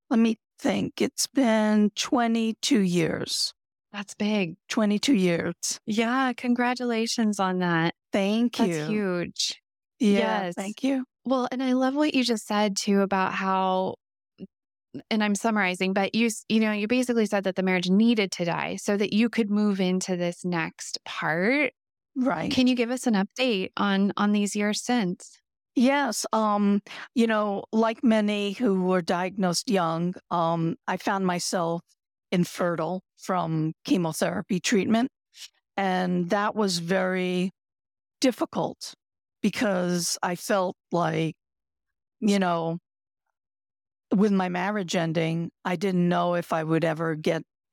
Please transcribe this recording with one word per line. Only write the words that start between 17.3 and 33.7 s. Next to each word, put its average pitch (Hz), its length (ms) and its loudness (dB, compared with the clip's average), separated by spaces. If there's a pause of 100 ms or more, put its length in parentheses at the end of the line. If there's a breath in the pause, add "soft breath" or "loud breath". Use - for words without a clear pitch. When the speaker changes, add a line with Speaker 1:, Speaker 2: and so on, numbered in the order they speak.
Speaker 2:
that 190 120 -2
the 190 60 0
marriage 185 280 2
needed 214 420 4
to 175 140 -4
die 160 300 -2
so 202 200 -2
that 202 160 -2
you 220 160 2
could 220 220 -2
move 208 300 0
into 185 360 0
this 175 280 -4
next 170 600 -6
part. 196 680 0 (420)
Speaker 1:
Right. 247 360 -2
Speaker 2:
Can 254 160 2
you 254 80 4
give 240 160 0
us 254 160 -4
an 233 80 2
update 202 600 0
on, 196 400 2
on 208 160 2
these 208 240 0
years 208 260 -2
since? 202 560 -4 (360)
Speaker 1:
Yes. 269 580 2
Um, 208 480 2 (340 loud breath)
you 233 120 4
know, 208 460 0
like 226 300 2
many 208 500 2
who 196 300 0
were 185 200 2
diagnosed 185 640 -2
young, 175 460 0 (160)
um, 165 460 0 (100)
I 185 100 -2
found 196 300 -2
myself 170 560 -2 (500)
infertile 175 720 -2 (160)
from 160 560 -2 (100)